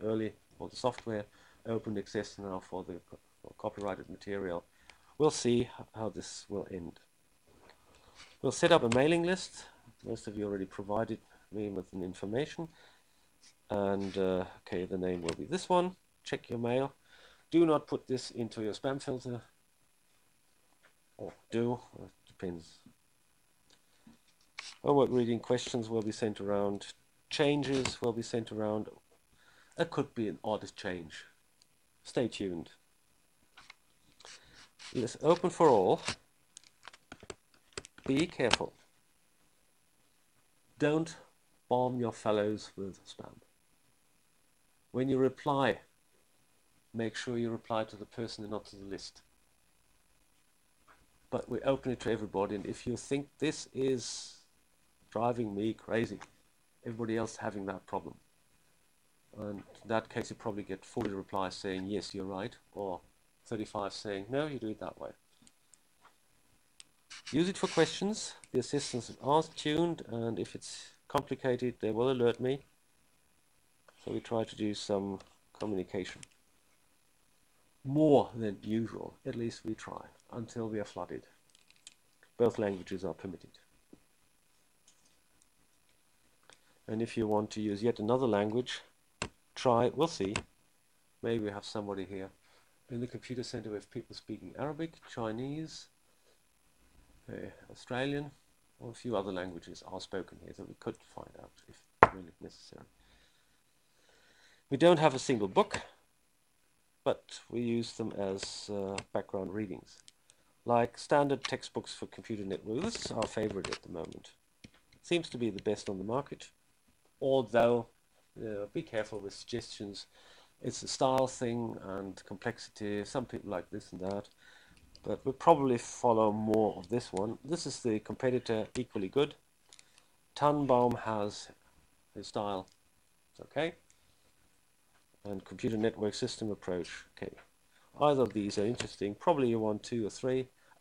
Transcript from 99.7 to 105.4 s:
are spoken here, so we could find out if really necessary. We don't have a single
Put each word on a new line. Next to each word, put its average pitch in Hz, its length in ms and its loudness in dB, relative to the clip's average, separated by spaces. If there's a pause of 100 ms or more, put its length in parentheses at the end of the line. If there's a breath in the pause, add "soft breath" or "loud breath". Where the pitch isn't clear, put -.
are 92 140 -10
spoken 85 440 -8
here, 85 100 -14
so 98 140 -14
we - 100 -18
could - 200 -8 (160)
find - 260 -16
out - 120 -20 (180)
if - 100 -20 (320)
really 90 260 -14
necessary. - 460 -18 (1900 soft breath)
We 139 80 0
don't 170 200 10
have 151 160 8
a 175 60 -2
single 110 260 2